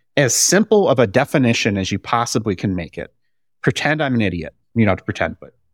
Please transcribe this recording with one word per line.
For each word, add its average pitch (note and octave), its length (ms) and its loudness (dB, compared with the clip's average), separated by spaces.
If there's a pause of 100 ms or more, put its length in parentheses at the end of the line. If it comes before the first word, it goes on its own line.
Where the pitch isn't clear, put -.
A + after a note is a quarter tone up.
(160)
as C#3 180 2
simple G3+ 540 2
of B2+ 100 2
a B2 80 4
definition A#2+ 680 2
as F#2+ 160 -4
you G2 60 -2
possibly A2+ 580 -2
can G2 180 -2
make F#2 220 -10
it. - 160 -12 (480)
Pretend D3+ 420 -2
I'm C3+ 120 -2
an A#2 80 0
idiot. E2+ 320 -6 (200)
You A2+ 120 2
don't G2 60 4
have F#2 60 -2
to - 60 -20
pretend, F2 380 -4
but, C#2+ 120 -20 (200)